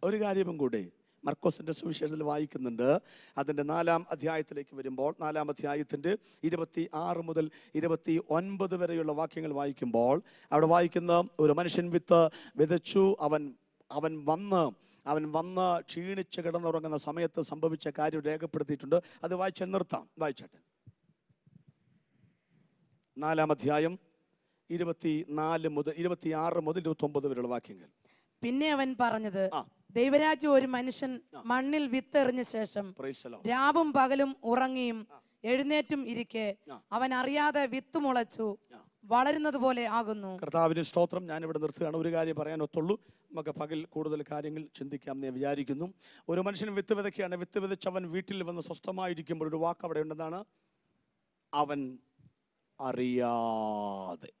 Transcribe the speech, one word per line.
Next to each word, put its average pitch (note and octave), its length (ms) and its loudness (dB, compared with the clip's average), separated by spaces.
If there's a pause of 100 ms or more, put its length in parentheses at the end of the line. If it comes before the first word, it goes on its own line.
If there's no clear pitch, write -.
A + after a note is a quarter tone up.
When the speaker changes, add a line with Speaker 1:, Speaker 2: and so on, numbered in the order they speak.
Speaker 1:
ഒരു G#3 180 0
കാര്യവും F#3+ 380 0
കൂടെ A#2 200 0 (440)
മർക്കോസിന്റെ D#3+ 520 -2
സുവിശേഷത്തിൽ D#3 500 -4
വായിക്കുന്നുണ്ട്. B2+ 600 -2 (520)
അതിന്റെ C#3+ 320 -2
നാലാം E3 280 2 (140)
അധ്യായത്തിലേക്ക് D3+ 640 -6
വരുമ്പോൾ, C3 320 -2 (120)
നാലാം D3+ 300 -2
അധ്യായത്തിന്റെ D3 600 -2 (360)
ഇരുപത്തിയാറ് E3 800 -4
മുതൽ D#3+ 160 0 (340)
ഇരുപത്തിയൊൻപത് E3+ 1000 0
വരെയുള്ള E3 400 0
വാക്യങ്ങൾ D#3+ 380 -4
വായിക്കുമ്പോൾ, C3 580 2 (360)
അവിടെ D#3 220 6
വായിക്കുന്ന F3 380 4 (320)
ഒരു D3+ 140 8
മനുഷ്യൻ F3 360 0
വിത്ത് E3+ 260 6 (400)
വിതച്ചു. E3+ 440 4 (220)
അവൻ, D3+ 160 2 (560)
അവൻ D#3+ 140 -2 (180)
വന്ന്, F#3 320 2 (500)
അവൻ D#3 100 2 (140)
വന്ന് F#3 300 0 (220)
ക്ഷീണിച്ച് F#3 560 -6
കിടന്നുറങ്ങുന്ന E3 540 -2 (100)
സമയത്ത് E3 320 -2 (100)
സംഭവിച്ച D#3 380 -2 (100)
കാര്യം D3+ 300 -2
രേഖപ്പെടുത്തിയിട്ടുണ്ട്. D3+ 680 0 (280)
അത് F3 140 -2
വായിച്ച് F#3+ 240 -2 (100)
നിർത്താം. - 320 -2 (160)
വായിച്ചാട്ടെ. - 380 -6 (2750)
നാലാം D#3 320 2
അധ്യായം D3+ 380 2 (800)
ഇരുപത്തിനാല് D#3+ 1000 -2
മുതൽ, D3 260 -2
ഇരുപത്തിയാറ് E3+ 640 -2
മുതൽ E3 180 -2
ഇരുപത്തൊമ്പത് D3 460 0
വരെയുള്ള B2 240 -2
വാക്യങ്ങൾ. A2 340 -10 (540)
Speaker 2:
പിന്നെ C4 340 0
അവൻ C4+ 120 0 (140)
പറഞ്ഞത്, A3 400 0 (160)
Speaker 1:
ആ. - 20 -2 (380)
Speaker 2:
"ദൈവരാജ്യം D4 580 4
ഒരു C4 200 6
മനുഷ്യൻ B3+ 360 -4 (260)
Speaker 1:
ആ. - 20 -14 (100)
Speaker 2:
മണ്ണിൽ C#4 340 2 (100)
വിത്തെറിഞ്ഞ B3+ 480 2 (120)
ശേഷം G#3 320 -4 (140)
Speaker 1:
Praise C3+ 240 -8
the B2 80 -12
Lord. - 180 -16
Speaker 2:
രാവും C#4+ 380 4 (100)
പകലും C4+ 320 4 (200)
ഉറങ്ങിയും B3 480 0 (180)
Speaker 1:
ആ. - 20 -20 (320)
Speaker 2:
എഴുന്നേറ്റും C#4+ 500 2 (120)
ഇരിക്കെ A3+ 340 -4 (280)
Speaker 1:
ആ. - 20 -18 (200)
Speaker 2:
അവൻ B3+ 140 2 (100)
അറിയാതെ D4 420 2 (120)
വിത്ത് C4 300 -4
മുളച്ചു A#3+ 420 0 (300)
Speaker 1:
ആ. - 40 -20 (320)
Speaker 2:
വളരുന്നത് C#4+ 520 4
പോലെ B3 200 2 (140)
ആകുന്നു." G#3 340 -4 (100)
Speaker 1:
കർത്താവിന് E3 480 2
സ്തോത്രം. F3 400 2
ഞാനിവിടെ D#3+ 340 -4
നിർത്തുകയാണ്. D#3 380 -2
ഒരു E3 140 0
കാര്യം D#3+ 240 0
പറയാൻ D#3 260 -4
ഒത്തുള്ളൂ. E3+ 300 0 (360)
നമുക്ക് D#3 280 -6
പകൽ D3+ 200 -4 (140)
കൂടുതൽ D3+ 260 -4 (120)
കാര്യങ്ങൾ D3+ 300 -8 (160)
ചിന്തിക്കാം C#3 380 -8
എന്ന് C3+ 120 -6
ഞാൻ C3 100 -8
വിചാരിക്കുന്നു. C#3 480 -2 (460)
ഒരു E3+ 140 0
മനുഷ്യൻ G3+ 320 -4
വിത്ത് G3+ 200 0
വിതയ്ക്കുകയാണ്. F#3+ 440 -4
വിത്ത് F3+ 220 -6
വിതച്ച് F#3+ 280 -4
അവൻ F#3 120 -4 (100)
വീട്ടിൽ F#3+ 240 -4 (120)
വന്ന് F3 180 -8
സ്വസ്ഥമായിരിക്കുമ്പോൾ E3+ 840 -6
ഒരു D#3+ 120 -2
വാക്ക് E3+ 240 -2
അവിടെ D#3 180 -2
ഉണ്ടെന്നാണ്, D#3+ 340 -8 (1200)
"അവൻ C#3+ 160 -4 (1080)
അറിയാതെ." A2+ 1400 -2 (100)